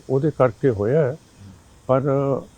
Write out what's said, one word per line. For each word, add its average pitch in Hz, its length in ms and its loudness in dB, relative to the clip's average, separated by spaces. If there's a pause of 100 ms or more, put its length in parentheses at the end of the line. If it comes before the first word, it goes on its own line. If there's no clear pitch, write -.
ਉਹਦੇ 139 280 -2
ਕਰਕੇ 127 320 2
ਹੋਇਆ 117 340 0
ਹੈ। 135 140 -4 (720)
ਪਰ 131 140 2 (560)